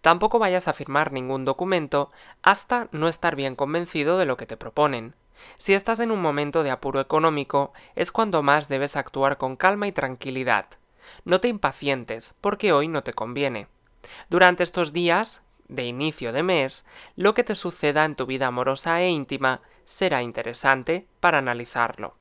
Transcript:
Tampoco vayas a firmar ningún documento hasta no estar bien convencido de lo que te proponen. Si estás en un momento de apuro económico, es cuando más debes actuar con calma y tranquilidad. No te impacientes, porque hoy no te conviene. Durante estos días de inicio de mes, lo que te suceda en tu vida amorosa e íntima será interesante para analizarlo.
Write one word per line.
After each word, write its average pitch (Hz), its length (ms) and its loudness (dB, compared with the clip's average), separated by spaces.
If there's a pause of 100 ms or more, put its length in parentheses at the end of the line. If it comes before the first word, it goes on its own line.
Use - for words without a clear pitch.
Tampoco 190 360 4
vayas 185 300 2
a 151 60 -2
firmar 147 380 -2
ningún 131 340 -4
documento 147 640 0 (300)
hasta - 500 2
no 156 160 0
estar 160 280 0
bien 135 200 -4
convencido 160 640 0
de 180 80 2
lo 127 100 0
que - 80 -12
te 113 140 -12
proponen. 123 560 0 (420)
Si - 160 0
estás 208 280 0
en 233 100 0
un 208 100 0
momento 147 420 0
de 139 100 0
apuro 135 280 -2
económico, 147 720 0 (220)
es - 180 -4
cuando 190 300 0
más 143 260 4
debes 139 280 -2
actuar 135 420 0
con 131 180 -4
calma 202 320 2
y 185 40 -6
tranquilidad. 127 760 -2 (580)
No 185 160 2
te 247 60 0
impacientes, 135 920 -4
porque 202 320 0
hoy 147 160 4
no 151 160 -4
te 123 80 -6
conviene. 120 560 -4 (600)
Durante 180 360 6
estos 165 280 -2
días 175 480 0 (280)
de 131 160 -6
inicio 123 480 -4
de 139 100 -2
mes, 165 420 0 (300)
lo 202 180 2
que 240 120 0
te 214 100 -4
suceda 151 500 0
en 151 120 -2
tu 127 100 -4
vida 131 220 -2
amorosa 135 520 0
e 180 100 2
íntima 135 500 -2 (240)
será 156 380 -2
interesante 127 840 0 (140)
para 160 180 4
analizarlo. 120 840 -4